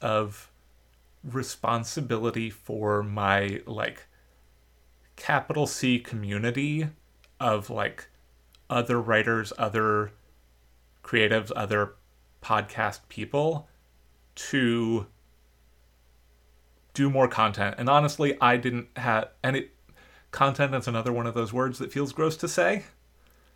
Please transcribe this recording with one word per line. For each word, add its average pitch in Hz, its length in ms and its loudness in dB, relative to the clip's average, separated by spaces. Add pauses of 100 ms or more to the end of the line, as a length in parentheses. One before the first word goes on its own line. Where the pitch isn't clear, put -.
of 107 500 -2 (720)
responsibility 117 1300 -4
for 104 540 -2
my, 101 640 0
like, 110 400 -8 (1080)
capital 147 520 -2
C 123 320 0
community 120 880 -2 (500)
of, 110 300 0
like, - 380 -4 (600)
other 120 320 0
writers, 110 560 2
other 107 560 0 (920)
creatives, 110 520 2
other 104 380 0 (480)
podcast 107 680 -2
people 147 580 -2 (680)
to 117 720 0 (1900)
do 139 160 2
more 131 160 4
content. 104 500 2
And 120 120 -4
honestly, 147 520 4
I 123 160 6
didn't 120 380 -2
have, 113 340 0 (140)
and 131 120 0
it, - 200 -6 (560)
content 139 440 2
is 123 120 -4
another 117 240 -2
one 117 140 -2
of 117 80 -4
those 113 180 -2
words 127 280 -2
that 131 120 -8
feels 139 220 -2
gross 156 240 0
to - 100 -4
say. 180 360 2 (720)